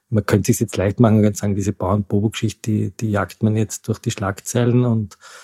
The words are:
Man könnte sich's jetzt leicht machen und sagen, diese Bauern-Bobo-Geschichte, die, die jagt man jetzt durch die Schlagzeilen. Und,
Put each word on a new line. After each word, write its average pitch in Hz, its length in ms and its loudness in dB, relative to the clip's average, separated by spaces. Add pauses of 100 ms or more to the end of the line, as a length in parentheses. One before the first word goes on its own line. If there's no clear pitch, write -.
(120)
Man - 160 0
könnte 98 200 2
sich's 117 120 2
jetzt - 180 -2
leicht 98 220 0
machen 110 260 6
und 104 120 0
sagen, 104 180 -2
diese 101 180 -2
Bauern-Bobo-Geschichte, 104 960 -2
die, 104 220 0
die 110 180 -6
jagt 98 320 -2
man 107 140 2
jetzt - 320 -4
durch 113 100 -2
die 117 140 -6
Schlagzeilen. 120 760 0
Und, 113 320 -2 (260)